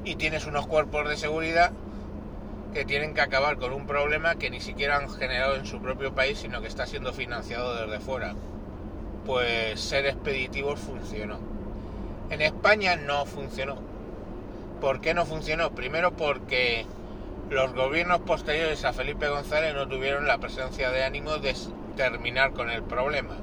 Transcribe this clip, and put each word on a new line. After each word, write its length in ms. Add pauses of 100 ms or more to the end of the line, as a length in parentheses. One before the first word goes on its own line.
Y 120
tienes 320
unos 180
cuerpos 420
de 100
seguridad 540 (1000)
que 120
tienen 280
que 80
acabar 360
con 160
un 120
problema 500
que 140
ni 100
siquiera 380
han 120
generado 460
en 100
su 140
propio 360
país, 240
sino 220
que 60
está 200
siendo 260
financiado 720
desde 140
fuera. 340 (920)
Pues 540
ser 280
expeditivos 720
funcionó. 580 (920)
En 120
España 540
no 300
funcionó. 520 (1000)
¿Por 200
qué 140
no 120
funcionó? 500
Primero 380
porque 720 (640)
los 220
gobiernos 480
posteriores 640
a 80
Felipe 340
González 480
no 100
tuvieron 400
la 120
presencia 520
de 140
ánimo 340
de 120
s-, 200 (280)
terminar 560
con 160
el 120
problema. 600